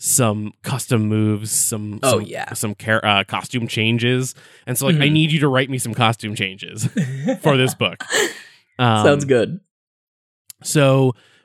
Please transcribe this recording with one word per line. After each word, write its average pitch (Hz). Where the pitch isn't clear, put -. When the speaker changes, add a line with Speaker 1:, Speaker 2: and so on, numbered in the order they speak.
Speaker 1:
some 107
custom 110
moves, 107
some, 104
Speaker 2:
Oh, 113
Speaker 1:
some, -
Speaker 2:
yeah. -
Speaker 1:
some 107
char-, 110
uh, 101
costume 113
changes, 120
and 123
so, 139
like, 165
I 151
Speaker 2:
Mm-hmm. 147
Speaker 1:
need 156
you 160
to 147
write 131
me 135
some 113
costume 113
changes 101
<laughs> 147
for 143
this 127
book. 90
Speaker 2:
<laughs> -
Speaker 1:
Um, 113
Speaker 2:
Sounds 143
good. 131
Speaker 1:
so 135